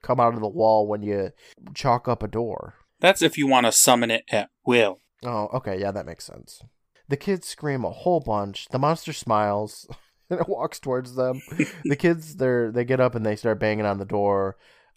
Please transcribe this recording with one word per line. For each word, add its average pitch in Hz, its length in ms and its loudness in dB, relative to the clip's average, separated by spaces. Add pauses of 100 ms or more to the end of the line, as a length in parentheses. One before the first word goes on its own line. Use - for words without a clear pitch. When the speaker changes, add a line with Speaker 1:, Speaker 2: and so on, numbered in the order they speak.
Speaker 1:
come 123 180 0
out 117 140 4
of 113 60 -8
the 107 80 -2
wall 110 380 4
when 104 160 -4
you 101 300 -2 (420)
chalk 123 340 0
up 117 140 -2
a 104 60 -6
door. 110 480 -8 (220)
Speaker 2:
That's 190 220 4
if 160 160 4
you 143 100 0
want 131 200 6
to 110 60 4
summon 120 380 6
it 113 200 -2
at 104 180 0 (160)
will. 113 360 4 (220)
Speaker 1:
Oh, 113 300 -4
okay. 104 260 -4
Yeah, 101 120 -2
that 98 160 -8
makes - 180 -16
sense. - 380 -20 (460)
The 143 100 0
kids 190 280 -6
scream 139 380 -6
a - 60 -4
whole 175 300 -2
bunch. 101 500 -6
The 127 80 -4
monster 156 340 -2
smiles, 104 720 -2 (220)
<laughs> - 220 -20
and 180 100 -2
it - 80 -4
walks - 320 -6
towards 127 340 -6
them. 127 360 -2
Speaker 2:
<laughs> - 340 -4
Speaker 1:
The 143 120 0
kids, 165 400 0
they're, 123 360 2
they 120 140 -2
get 127 140 2
up 123 140 2
and 110 120 -4
they 107 100 0
start 110 240 -2
banging 107 240 0
on 98 140 -2
the 98 80 -8
door. 101 500 0 (400)